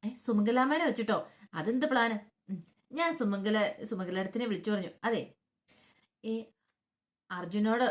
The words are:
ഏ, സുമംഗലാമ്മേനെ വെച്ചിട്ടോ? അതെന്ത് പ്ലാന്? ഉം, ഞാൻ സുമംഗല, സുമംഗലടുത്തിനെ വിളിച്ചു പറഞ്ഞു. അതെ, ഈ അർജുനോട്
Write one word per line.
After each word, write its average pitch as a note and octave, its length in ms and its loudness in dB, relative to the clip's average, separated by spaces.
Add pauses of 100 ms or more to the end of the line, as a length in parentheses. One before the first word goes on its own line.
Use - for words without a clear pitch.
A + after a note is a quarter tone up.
ഏ, G#3+ 100 0
സുമംഗലാമ്മേനെ B3+ 680 2
വെച്ചിട്ടോ? A3 320 0 (360)
അതെന്ത് A3+ 320 0
പ്ലാന്? A#3 320 2 (320)
ഉം, F#3 100 -4 (320)
ഞാൻ E4 220 0
സുമംഗല, G#3+ 440 0 (260)
സുമംഗലടുത്തിനെ F#3+ 640 -4
വിളിച്ചു G#3 260 -2
പറഞ്ഞു. F#3+ 200 -2 (120)
അതെ, A3+ 180 0 (1000)
ഈ A3 220 -4 (840)
അർജുനോട് G#3 600 2